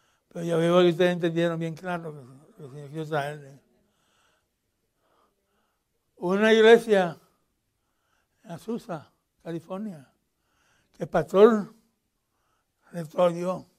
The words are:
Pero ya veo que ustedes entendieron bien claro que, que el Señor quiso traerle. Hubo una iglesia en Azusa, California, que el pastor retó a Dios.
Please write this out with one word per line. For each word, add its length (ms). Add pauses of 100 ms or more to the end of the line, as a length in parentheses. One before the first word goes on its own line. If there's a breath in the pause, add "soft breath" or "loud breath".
(280)
Pero 160
ya 120
veo 240
que 100
ustedes 220
entendieron 460
bien 160
claro 380
que, 440
que 60
el 80
Señor 200
quiso 160
traerle. 540 (2500)
Hubo 160
una 180
iglesia 680 (1300)
en 80
Azusa, 600 (300)
California, 680 (880)
que 60
el 60
pastor 680 (1160)
retó 320
a 60
Dios. 360 (120)